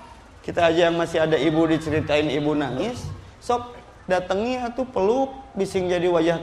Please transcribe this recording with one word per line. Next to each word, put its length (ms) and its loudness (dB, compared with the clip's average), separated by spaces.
Kita 240 2
aja 240 4
yang 20 -2
masih 300 0
ada 160 2
ibu 240 4
diceritain 640 0
ibu 240 0
nangis, 480 -4
sok 320 -2
datangi 560 -2
atuh, 240 -4
peluk, 480 0
bising 320 -2
jadi 160 0
wajah 380 2